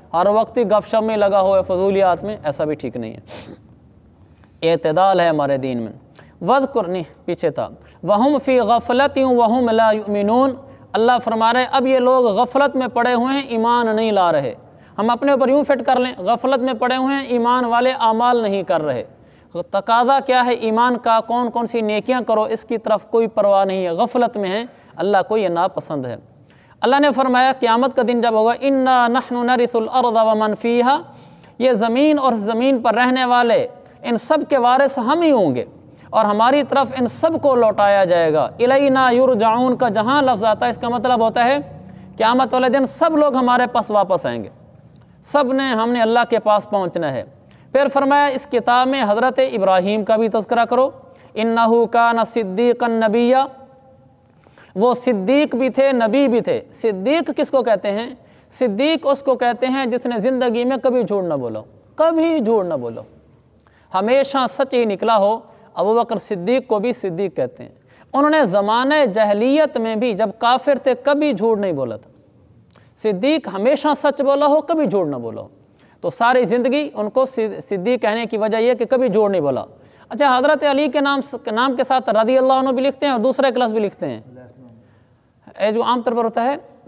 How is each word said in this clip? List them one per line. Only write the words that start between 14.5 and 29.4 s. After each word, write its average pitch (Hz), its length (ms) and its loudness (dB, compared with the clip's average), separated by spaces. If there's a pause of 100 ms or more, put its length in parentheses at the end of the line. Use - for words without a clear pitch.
हम 214 140 0
अपने 277 220 0
ऊपर 254 160 2
यूँ 285 140 4
फिट 269 200 0
कर 254 140 2
लें, 247 240 -2
गफलत 240 400 0
में 254 160 -4
पड़े 254 200 0
हुए 262 160 -2
हैं, 269 180 -6
ईमान 247 360 0
वाले 240 240 0 (120)
आमाल 233 380 2
नहीं 196 240 -2
कर 170 180 0
रहे। 127 220 -4 (600)
तकाजा 233 560 0
क्या 254 200 2
है 247 120 0 (140)
ईमान 240 300 0
का, 233 240 2
कौन 233 280 -2
कौन 233 160 -4
सी 226 160 -4
नेकियां 214 420 -2
करो, 214 240 0
इसकी 220 320 -6
तरफ 214 320 -2
कोई 226 180 2
परवाह 202 360 2
नहीं 190 180 -2
है, 170 140 -2
गफलत 233 400 0
में 202 120 -4
है, 220 180 -4 (300)
अल्लाह 190 260 0
को 208 140 -2
ये 196 120 0
नापसंद 170 560 -4
है। 117 120 -8 (640)
अल्लाह 262 180 2
ने 294 120 4
फरमाया 254 440 2
क़यामत 247 380 0
का 254 100 0
दिन 233 180 0
जब 226 140 0
होगा, 220 200 2
इन्ना 262 540 2
नहनु 240 360 -2